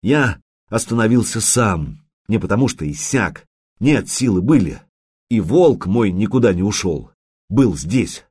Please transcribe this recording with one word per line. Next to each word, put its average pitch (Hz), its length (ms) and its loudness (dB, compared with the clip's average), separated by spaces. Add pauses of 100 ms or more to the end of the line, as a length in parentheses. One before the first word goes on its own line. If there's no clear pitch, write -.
Я 127 400 0 (260)
остановился 117 720 0
сам, 95 640 -2 (220)
не 110 100 0
потому 110 300 0
что 78 240 -6
иссяк, - 540 -4 (340)
нет, 127 300 0
силы 107 320 0
были, 147 400 0 (480)
и 113 100 0
волк 123 460 2
мой 104 260 0
никуда 107 420 0
не 90 100 0
ушел, 90 480 -4 (360)
был 110 300 2
здесь. 104 540 -4